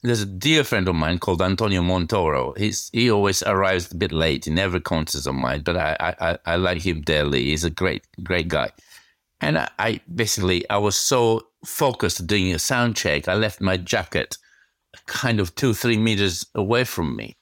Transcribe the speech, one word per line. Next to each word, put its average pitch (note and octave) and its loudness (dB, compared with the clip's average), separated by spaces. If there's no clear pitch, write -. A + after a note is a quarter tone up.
There's A#2 0
a G2+ -2
dear C3+ 2
friend G2+ 0
of F2+ 2
mine E2 2
called F2 0
Antonio F#2+ 2
Montoro. E2+ 0
He's, G2+ -4
he A#2+ 2
always G2+ 2
arrives F#2+ 0
a F2 -12
bit E2+ -2
late D#2 0
in D#2 0
every F2+ 0
concert D#2 -4
of C2+ -4
mine, C2 -2
but E2+ -2
I, D#2 0
I, E2 -2
I, F2 -2
I E2+ -2
like F2+ 0
him E2+ -2
dearly. D2 2
He's D2+ -2
a E2+ 0
great, E2 -2
great F2 -2
guy. D2 0
And D3+ 0
I, - -2
I G#2+ 0
basically, F#2 0
I G#2 0
was G#2 2
so A2+ 2
focused - 0
doing F#2 2
a D#2+ 0
sound A#2+ 0
check, D2 0
I F2+ 2
left G#2+ -2
my F#2+ 2
jacket F2+ -2
kind A#2 0
of F2+ 0
two, B2 2
three A#2 0
meters G2+ 2
away A2+ 2
from D#2+ -4
me. G#1+ -10